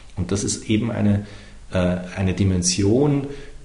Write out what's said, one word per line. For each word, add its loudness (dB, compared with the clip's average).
Und -2
das 0
ist -4
eben 2
eine, 2
äh, 0
eine 0
Dimension, 2